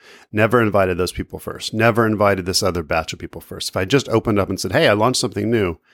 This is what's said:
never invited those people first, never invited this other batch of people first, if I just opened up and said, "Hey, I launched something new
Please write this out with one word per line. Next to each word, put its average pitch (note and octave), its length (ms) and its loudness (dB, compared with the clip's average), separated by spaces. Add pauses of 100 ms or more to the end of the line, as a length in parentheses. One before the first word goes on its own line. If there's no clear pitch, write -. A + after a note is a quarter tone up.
(320)
never A2 300 4
invited F#2+ 360 2
those F2+ 140 -2
people - 280 -10
first, - 340 -10
never A2+ 340 2
invited G2+ 380 2
this F#2+ 180 -2
other F2+ 180 0
batch D#2+ 300 -4
of F2+ 80 -14
people E2+ 220 -14
first, - 260 -12
if - 80 -10
I F#2+ 80 -2
just A#2 240 0
opened A2 320 2
up F2+ 80 2
and F#2+ 100 -4
said, F#2+ 140 -6
"Hey, D3 160 2
I G#2+ 60 4
launched A2+ 260 2
something G#2 320 -2
new F#2+ 260 0 (160)